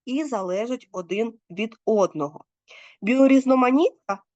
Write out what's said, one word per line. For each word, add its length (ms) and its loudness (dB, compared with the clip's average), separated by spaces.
і 180 -6
залежать 680 -8
один 420 -6
від 240 -10
одного. 600 -2
Біорізноманіття 1200 2